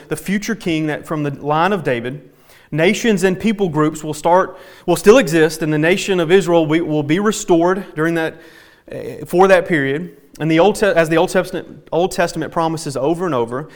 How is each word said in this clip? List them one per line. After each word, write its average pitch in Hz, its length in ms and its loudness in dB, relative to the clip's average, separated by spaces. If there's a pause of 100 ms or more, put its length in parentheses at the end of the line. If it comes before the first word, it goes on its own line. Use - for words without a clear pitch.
the 160 80 -8
future 202 400 -4
king 156 320 -4
that, 147 180 -6
from 156 160 -6
the 147 100 -4
line 156 400 -2
of 185 120 -4
David. 131 480 -6 (400)
Nations 185 520 2
and 190 160 0
people 202 300 -2
groups 151 340 -2
will 156 120 -8
start, 180 420 0 (300)
will 175 80 2
still 208 240 6
exist, 160 420 2
and 156 100 -2
the 151 60 0
nation 180 420 0
of 160 120 0
Israel 170 340 4
will, 160 200 0
will 151 180 -2
be 151 160 0
restored 190 760 0
during 165 220 -2
that, 160 260 -6 (460)
eh, - 380 -12
for 180 240 4
that 185 180 4
period. 151 500 -2 (220)
And 156 100 -2
the 160 80 4
Old 196 200 4
Te-, 214 100 0
as 165 220 2
the 160 80 2
Old 170 120 2
Testament, - 600 -6
Old 175 200 0
Testament 170 400 -4
promises 160 460 -4
over 165 300 -2
and 151 80 -4
over, 123 400 -6